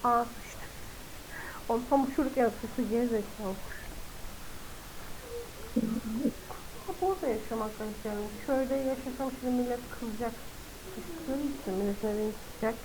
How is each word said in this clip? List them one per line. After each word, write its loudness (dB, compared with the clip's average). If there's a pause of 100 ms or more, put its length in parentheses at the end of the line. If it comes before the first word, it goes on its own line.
Aa, 8
sıçtı. -6 (1040)
Onu 4
tam 8
uçururken 4 (100)
sıçtı, -2 (100)
geri 4
zekalı 0 (120)
kuş. -4 (3000)
Ya -4
burada 2
yaşamak 0
istiyorum. -4 (240)
Köyde 4
yaşasam 0 (100)
şimdi 4
millet 2 (200)
kızacak. -2 (640)
Kızacak -2 (180)
işte, -2
millet 2
nereye 2
gidecek? -2